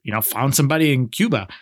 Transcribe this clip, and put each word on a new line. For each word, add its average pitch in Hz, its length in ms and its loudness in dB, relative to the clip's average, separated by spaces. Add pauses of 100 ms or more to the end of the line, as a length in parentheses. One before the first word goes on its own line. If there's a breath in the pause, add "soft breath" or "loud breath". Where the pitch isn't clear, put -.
you 107 80 -6
know, 110 80 -2
found 131 340 -2
somebody 151 380 2
in 127 160 0
Cuba. 151 400 -2 (140 loud breath)